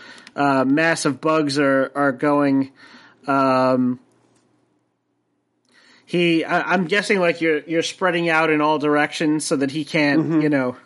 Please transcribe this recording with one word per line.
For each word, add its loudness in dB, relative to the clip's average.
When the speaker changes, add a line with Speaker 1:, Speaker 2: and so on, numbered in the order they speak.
Speaker 1:
uh, 2
mass 2
of -2
bugs 0
are, 2
are 0
going. 0
Um, 0
he, 0
I, -2
I'm 0
guessing, 0
like, 0
you're, 0
you're -4
spreading -2
out 2
in 2
all 2
directions 0
so -2
that -2
he -6
can't, 0
Speaker 2:
Mm-hmm. 0
Speaker 1:
you 0
know. -2